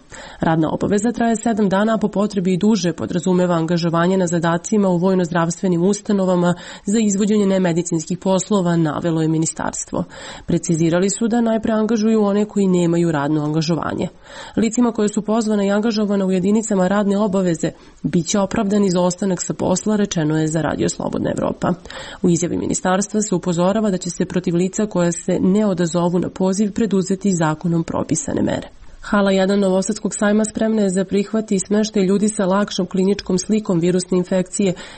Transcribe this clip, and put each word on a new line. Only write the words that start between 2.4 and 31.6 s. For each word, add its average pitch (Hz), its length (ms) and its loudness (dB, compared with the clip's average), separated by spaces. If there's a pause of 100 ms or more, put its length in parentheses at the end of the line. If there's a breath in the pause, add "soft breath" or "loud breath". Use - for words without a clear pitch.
i 180 40 2
duže, 180 360 2
podrazumeva 180 640 0
angažovanje 170 640 0
na 180 100 2
zadacima 170 640 0
u 180 80 2
vojno-zdravstvenim 170 880 0
ustanovama 185 680 2 (320 loud breath)
za 208 140 2
izvođenje 208 460 2
nemedicinskih 175 800 0
poslova, 185 520 2
navelo 165 460 0
je 160 60 2
ministarstvo. - 760 -4 (440 loud breath)
Precizirali 170 640 0
su 233 180 -2
da 240 140 0
najpre 226 320 0
angažuju 220 500 2
one 202 220 2
koji 202 220 0
nemaju 170 440 2
radno 147 320 0
angažovanje. 156 640 -2 (500 loud breath)
Licima 233 340 2
koje 214 160 0
su 208 180 -4
pozvana 214 400 0
i 196 60 2
angažovana 208 540 0
u 185 60 0
jedinicama 190 560 2
radne 196 300 2
obaveze 180 520 0 (340 loud breath)
bit 160 240 0
će 208 120 0
opravdani 202 500 0
za 180 180 2
ostanak 180 340 -2
sa - 120 -6
posla, 185 420 0
rečeno 165 420 0
je 156 100 0
za 156 140 -2
Radio - 280 0
Slobodna - 480 -4
Evropa. - 300 -2 (540 loud breath)
U 180 80 2
izjavi 170 280 0
ministarstva 190 640 -2
se 208 140 -2
upozorava 185 540 0
da 185 80 0
će 175 120 -8
se 170 160 -4
protiv 175 300 -2
lica 185 300 0
koja 175 260 0
se 175 280 -2
ne 208 280 4
odazovu 175 520 0
na 170 100 -2
poziv 196 460 0
preduzeti 190 560 0
zakonom 165 520 0
propisane - 580 -2
mere. - 260 -2 (340 soft breath)
Hala 202 300 2
jedan 190 280 2
Novosadskog 190 560 0
sajma 214 300 2
spremna 220 360 0
je 196 80 2
za 185 160 0
prihvat 208 460 -2
i 196 80 2
smeštaj 208 440 0